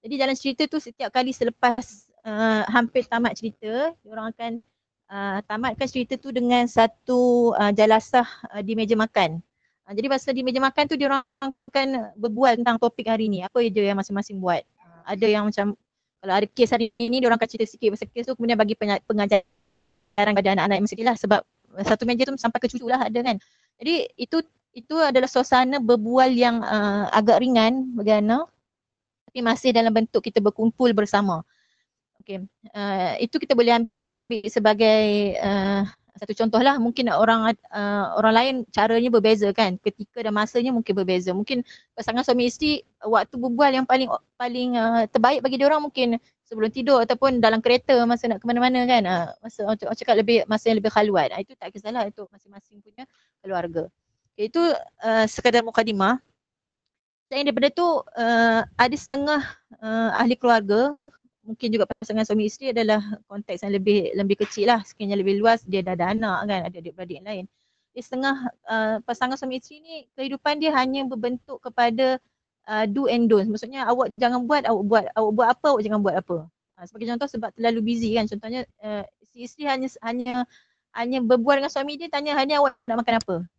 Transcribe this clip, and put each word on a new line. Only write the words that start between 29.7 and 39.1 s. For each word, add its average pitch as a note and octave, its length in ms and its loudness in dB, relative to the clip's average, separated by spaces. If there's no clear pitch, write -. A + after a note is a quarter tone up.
dalam A3+ 160 4
bentuk A3+ 320 0
kita A3+ 160 0
berkumpul A3 560 2
bersama. G3+ 480 0
Okey, F#3+ 160 -12
uh, F#3+ 480 -4
itu A#3+ 160 -4
kita - 160 -2
boleh A#3 320 4
ambil - 640 -10
sebagai, G#3+ 960 4
uh, G3 400 0
satu G#3 160 -12
contoh A3 320 0
lah. C#4 160 4
Mungkin A#3 320 0
orang, A3+ 400 2
uh, G3+ 640 -4
orang A3 160 4
lain B3+ 220 2
caranya A3+ 400 2